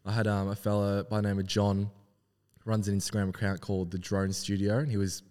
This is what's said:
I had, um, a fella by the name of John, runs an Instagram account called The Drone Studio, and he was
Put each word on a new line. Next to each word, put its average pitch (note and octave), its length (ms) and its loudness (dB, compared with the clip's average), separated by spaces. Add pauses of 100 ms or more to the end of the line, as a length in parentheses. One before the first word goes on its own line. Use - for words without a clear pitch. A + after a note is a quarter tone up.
I G2 60 -2
had, A2 160 2
um, G2+ 220 2
a G2+ 60 -4
fella G2+ 480 0
by G#2+ 180 -2
the G#2 60 2
name G2 120 0
of F#2+ 60 0
John, G2+ 460 2 (720)
runs A2 220 0
an G2+ 100 2
Instagram G2 320 0
account G2 320 -2
called F#2 300 -2
The F#2 80 -4
Drone G2 340 0
Studio, G2+ 460 0
and D3+ 100 0
he A2 80 0
was G2 340 -2